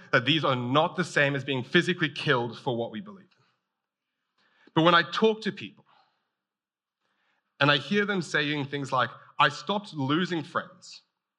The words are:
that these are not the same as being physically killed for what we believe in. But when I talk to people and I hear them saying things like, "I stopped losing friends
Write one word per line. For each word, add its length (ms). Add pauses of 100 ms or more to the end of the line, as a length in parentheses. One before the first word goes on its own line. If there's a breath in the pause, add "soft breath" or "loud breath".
(120)
that 120
these 200
are 120
not 400
the 80
same 320
as 80
being 180
physically 460
killed 500
for 180
what 140
we 100
believe 200
in. 60 (1500 soft breath)
But 80
when 120
I 80
talk 400
to 100
people 320 (1800)
and 100
I 60
hear 300
them 160
saying 440
things 260
like, 180 (280 loud breath)
"I 120
stopped 440
losing 480
friends 600 (360)